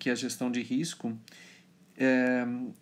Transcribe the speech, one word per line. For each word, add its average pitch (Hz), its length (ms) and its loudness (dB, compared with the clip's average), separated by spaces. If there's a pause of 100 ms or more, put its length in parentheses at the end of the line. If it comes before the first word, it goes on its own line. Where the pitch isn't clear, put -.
que 131 100 0
a 120 60 2
gestão 123 340 -2
de 120 120 -2
risco, 120 540 -4 (800)
é, 127 480 4 (360)